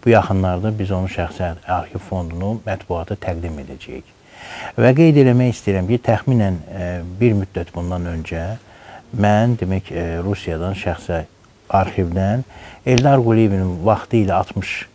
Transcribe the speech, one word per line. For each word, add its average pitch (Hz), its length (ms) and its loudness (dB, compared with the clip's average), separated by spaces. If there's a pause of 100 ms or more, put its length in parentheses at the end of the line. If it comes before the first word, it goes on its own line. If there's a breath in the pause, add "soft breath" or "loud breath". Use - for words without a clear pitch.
Bu 123 40 4
yaxınlarda 95 680 4
biz 98 120 -4
onun 95 200 -2
şəxsi 87 380 -6 (180)
arxiv 87 320 -4
fondunu 92 640 -6
mətbuata - 540 -6
təqdim 82 460 -6
edəcəyik. 65 420 -16 (720 loud breath)
Və 120 160 6
qeyd 156 240 6
eləmək 123 380 6
istəyirəm 95 340 0
ki, 120 160 2
təxminən, 107 540 2 (100)
e, 92 160 -6 (320)
bir 113 220 4
müddət 90 340 -6
bundan 87 400 -4
öncə 82 300 -6 (680 loud breath)
mən, 107 480 2
demək, 95 320 -4
e, 85 140 -4 (180)
Rusiyadan 90 560 -4
şəxsi 85 460 -4 (440)
arxivdən 95 760 -2 (380 loud breath)
Eldar 131 360 4
Quliyevin 98 640 2
vaxtı 107 380 2
ilə 92 160 0
altmış - 560 -6